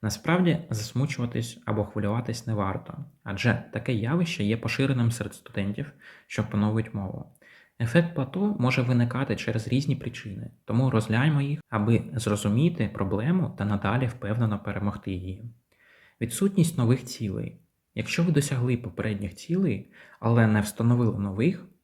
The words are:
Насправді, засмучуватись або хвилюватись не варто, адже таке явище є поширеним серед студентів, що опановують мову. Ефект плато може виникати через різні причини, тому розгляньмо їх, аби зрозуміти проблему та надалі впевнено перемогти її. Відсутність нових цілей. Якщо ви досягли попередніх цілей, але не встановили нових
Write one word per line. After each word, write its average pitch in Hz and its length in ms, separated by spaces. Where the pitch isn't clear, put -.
Насправді, 165 560
засмучуватись 120 960
або 107 180
хвилюватись 110 640
не 113 80
варто, 98 500
адже 101 480
таке 117 220
явище 131 500
є 107 120
поширеним 120 540
серед 104 240
студентів, 104 580
що - 160
опановують 110 520
мову. - 380
Ефект 170 340
плато 196 440
може 127 240
виникати 120 540
через 113 320
різні 139 280
причини, - 540
тому 127 260
розгляньмо 123 500
їх, 143 200
аби 110 320
зрозуміти 113 800
проблему 113 640
та 98 60
надалі 104 420
впевнено 110 520
перемогти 101 520
її. 95 340
Відсутність 180 580
нових 123 260
цілей. 113 560
Якщо - 280
ви 175 100
досягли 127 440
попередніх 101 580
цілей, 170 580
але 117 260
не 107 140
встановили 117 580
нових 101 460